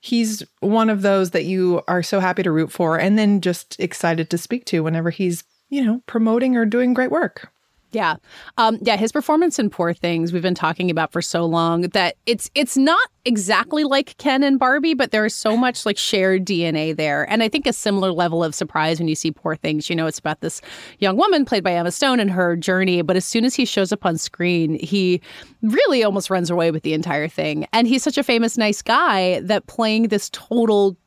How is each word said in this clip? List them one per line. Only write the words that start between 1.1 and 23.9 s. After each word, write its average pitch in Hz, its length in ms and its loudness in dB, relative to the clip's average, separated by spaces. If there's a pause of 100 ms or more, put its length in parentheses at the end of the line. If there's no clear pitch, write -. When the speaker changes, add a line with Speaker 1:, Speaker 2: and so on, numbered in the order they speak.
Speaker 1:
that 160 120 0
you 180 440 0
are 175 160 0
so 196 160 0
happy 185 240 0
to 175 80 0
root 156 180 0
for 160 300 0
and 202 180 4
then 202 220 4
just - 400 -4
excited 165 500 -2
to 170 80 -2
speak 247 280 -6
to 160 180 0
whenever 165 260 -2
he's, 175 320 -2 (280)
you 277 140 0
know, 233 220 0
promoting 233 500 2
or 226 80 2
doing 247 300 2
great 254 160 0
work. 294 400 -4 (420)
Speaker 2:
Yeah. 170 240 0 (420)
Um, 220 240 2
yeah, 202 140 2
his 220 140 0
performance 311 480 0
in 208 120 0
Poor 170 240 -2
Things 170 360 -2
we've 170 120 -2
been 180 140 0
talking 175 340 -2
about 160 220 -2
for 175 100 -4
so 170 240 -2
long 165 360 0
that 180 340 0 (100)
it's, - 280 -4
it's 277 220 0
not 311 320 2 (160)
exactly 220 600 0
like 277 340 -2
Ken 269 240 2
and 277 160 4
Barbie, 277 340 2
but 262 200 -2
there 214 120 2
is 214 100 -2
so 220 220 0
much, 247 300 0
like, 202 100 0
shared 190 480 0
D 170 220 -2
N 160 100 -2
A 156 160 -2
there. 151 380 -2
And 220 120 0
I 220 60 2
think 277 180 -4
a 240 60 0
similar 196 400 -2
level 170 320 0
of 151 100 -4
surprise 160 440 -2
when 165 100 -2
you 156 60 0
see 160 160 -4
Poor 156 260 -6
Things. 156 320 -4
You 175 80 -2
know, 160 100 0
it's 156 120 -6
about 156 220 -6
this - 200 -8 (380)
young 196 180 0
woman 320 300 2
played 196 180 -2
by 185 80 2
Emma 170 200 0
Stone 262 280 0
and 196 100 2
her 175 240 2
journey. 185 460 0
But 180 160 0
as 185 80 0
soon 233 220 0
as 262 80 0
he 254 100 0
shows 196 280 0